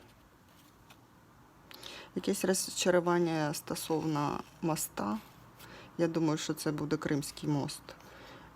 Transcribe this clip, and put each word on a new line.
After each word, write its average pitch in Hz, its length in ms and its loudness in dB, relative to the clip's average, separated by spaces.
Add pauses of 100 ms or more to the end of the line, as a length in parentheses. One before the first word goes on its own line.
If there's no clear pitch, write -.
(2250)
Якесь 185 300 0
розчарування 175 1120 4
стосовно 156 840 0 (220)
моста. 196 560 -2 (800)
Я 165 100 4
думаю, 160 300 2
що - 160 -2
це 156 180 -2
буде 151 240 0
Кримський 151 520 -2
мост. 147 340 0 (720)